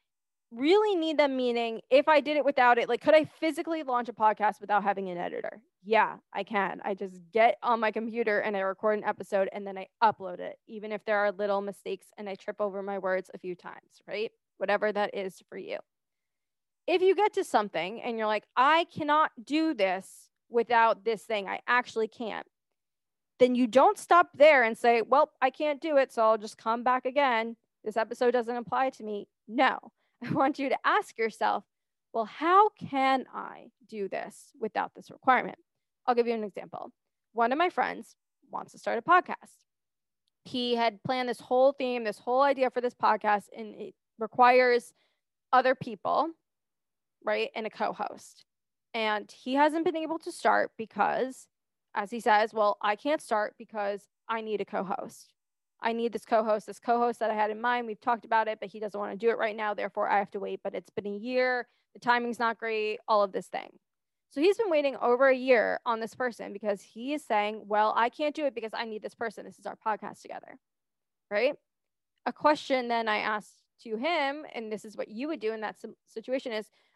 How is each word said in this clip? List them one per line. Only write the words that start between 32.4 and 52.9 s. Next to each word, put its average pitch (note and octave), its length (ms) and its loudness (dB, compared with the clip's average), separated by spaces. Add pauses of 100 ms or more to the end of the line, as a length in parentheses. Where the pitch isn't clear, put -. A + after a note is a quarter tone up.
can C4+ 600 0
I - 400 -12 (140)
do G3+ 240 -8
this - 500 -10
without - 360 -6
this - 160 -20
requirement?" - 480 0 (480)
I'll B3 80 2
give A#3 100 2
you A#3 80 -2
an A3+ 100 -4
example. F#3 480 -12 (420)
One A#3 180 0
of C#4 80 -2
my F4+ 100 0
friends G3 460 -6 (340)
wants - 220 -12
to - 80 -20
start G#3+ 180 -4
a A#3 60 -8
podcast. - 560 0 (840)
He A#3+ 320 -4
had A#3 280 -2
planned B3+ 260 -4
this A#3 100 -6
whole C4 320 4
theme, B3 320 -4
this G#3 140 -6
whole B3 240 0
idea C4 300 2
for B3+ 100 -4
this B3 140 -4
podcast, G#3+ 600 0
and G#3+ 200 -14
it - 180 -14 (240)
requires B3 760 4 (600)
other B3+ 220 4
people, A3+ 560 -2 (920)
right, G#3+ 300 -2
and A3 140 -6
a - 20 -12
co-host. - 760 -8 (480)
And G#3+ 380 -2
he - 220 -8
hasn't D4+ 320 2
been F4 100 0
able D#4+ 240 -6
to F4 120 -14
start G#3 460 0
because, A3+ 720 -4 (460)
as G#3 180 -4
he A#3+ 80 -8
says, G#3+ 340 4
"Well, G#3 280 2
I G#3 140 0